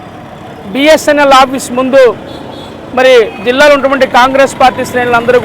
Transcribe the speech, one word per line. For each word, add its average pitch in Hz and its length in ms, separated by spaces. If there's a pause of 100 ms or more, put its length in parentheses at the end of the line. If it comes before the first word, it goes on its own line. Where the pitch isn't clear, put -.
(760)
బీఎస్ఎన్ఎల్ 285 680
ఆఫీస్ 269 280 (100)
ముందు 262 240 (960)
మరి 254 160 (320)
జిల్లాలో 285 300
ఉన్నటువంటి 269 320 (100)
కాంగ్రెస్ 262 440
పార్టీ 254 280
శ్రేణులందరూ 240 540